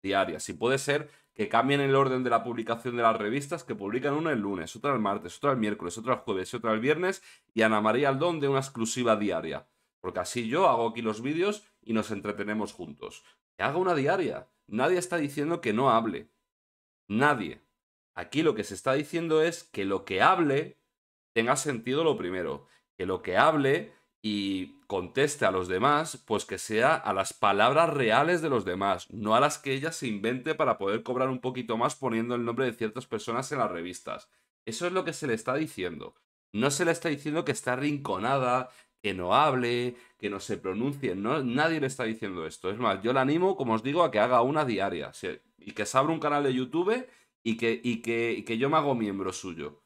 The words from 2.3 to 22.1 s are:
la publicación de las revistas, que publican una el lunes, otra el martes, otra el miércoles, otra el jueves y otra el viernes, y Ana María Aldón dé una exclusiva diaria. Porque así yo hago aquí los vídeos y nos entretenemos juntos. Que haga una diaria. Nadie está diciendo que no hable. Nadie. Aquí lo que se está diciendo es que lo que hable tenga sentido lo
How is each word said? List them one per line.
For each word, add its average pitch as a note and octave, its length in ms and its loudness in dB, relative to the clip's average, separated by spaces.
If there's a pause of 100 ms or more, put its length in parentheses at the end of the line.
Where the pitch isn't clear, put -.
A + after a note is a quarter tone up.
la A#2 120 4
publicación A#2 540 -4
de A#2 80 2
las A2+ 120 6
revistas, C#3 460 -2
que A2+ 140 -8
publican B2 380 -2
una D#3+ 180 -2
el A#2 80 0
lunes, F#2+ 340 -4
otra C#3 180 -2
el B2 60 0
martes, G2+ 380 -2
otra C#3+ 160 0
el B2+ 60 0
miércoles, G#2 380 -4
otra A#2+ 180 -2
el A2+ 40 -2
jueves F#2+ 340 -4
y A#2+ 40 -8
otra A2 160 0
el A2 80 2
viernes, E3 420 0 (320)
y A2 80 2
Ana G#2+ 180 4
María A#2 280 2
Aldón D#3 320 0
dé C#3 80 0
una C3+ 100 2
exclusiva A#2 560 0
diaria. E2 540 -2 (320)
Porque F#2 180 -6
así A2+ 300 -4
yo E3 200 4
hago A#2 200 2
aquí A2+ 140 -6
los A2 200 -2
vídeos E3+ 400 -2 (180)
y A2+ 120 -6
nos A2 180 0
entretenemos G#2 600 -4
juntos. - 500 -14 (340)
Que F2+ 60 -4
haga C3+ 140 0
una F3+ 180 2
diaria. D3+ 540 0 (180)
Nadie C#3 320 2
está F3 200 -2
diciendo D3 420 -2
que A2 120 0
no B2 200 4
hable. A2+ 400 0 (760)
Nadie. A2 520 0 (560)
Aquí F2+ 260 -4
lo D3 140 4
que G#2 80 -4
se G2+ 100 -8
está C3 200 -2
diciendo D#3 480 0
es E3 220 -2
que G2+ 200 -6
lo G2 200 -2
que F#2+ 180 0
hable D#3+ 560 2 (560)
tenga A#2+ 220 4
sentido C#3 480 -2
lo C#3+ 120 4